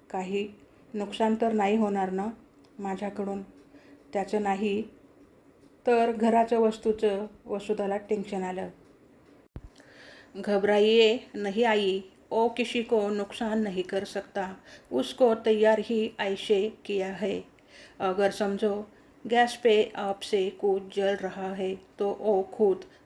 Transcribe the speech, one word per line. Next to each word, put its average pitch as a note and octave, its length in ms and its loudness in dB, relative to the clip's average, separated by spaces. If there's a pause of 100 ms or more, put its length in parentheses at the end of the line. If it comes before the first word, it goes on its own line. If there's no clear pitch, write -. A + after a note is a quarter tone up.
काही G3 380 -4 (460)
नुकसान G#3+ 480 -2
तर A3+ 120 0
नाही G#3 240 2
होणार G3+ 340 0
ना F#3+ 160 -4 (520)
माझ्याकडून?" G3 640 -6 (720)
"त्याचं G#3 300 -2
नाही G3+ 380 0 (1040)
तर A#3 260 4
घराचं A3+ 480 2
वस्तूचं." G#3+ 680 0 (200)
वसुधाला G#3 520 -4 (120)
टेन्शन G3 340 -4
आलं. F#3 260 -6 (1700)
घबराइये G#3 800 4 (160)
नाही G3+ 300 -2
आई, G#3 360 2 (320)
वो A3+ 180 2
किसी A#3 340 -2
को A3 260 0
नुकसान G#3+ 520 -2
नहीं F#3 220 -2
कर G3 220 -4
सकता, F#3+ 500 -6 (360)
उसको B3+ 440 2
तैयार A3 440 4
ही A3 400 -2
ऐसे G3 400 0 (260)
किया F#3+ 280 -4
है। F#3 300 -4 (580)
अगर G3 300 2
समझो G3+ 420 -2 (520)
गैस A#3+ 300 2
पे G#3+ 420 4
आपसे G3 520 -2 (120)
कुछ F#3+ 340 0
जल G3 200 0
रहा F#3+ 380 -6
है F#3+ 200 -4 (260)
तो G3+ 100 0 (120)
वो G3+ 200 2 (120)
खुद G3 320 2 (200)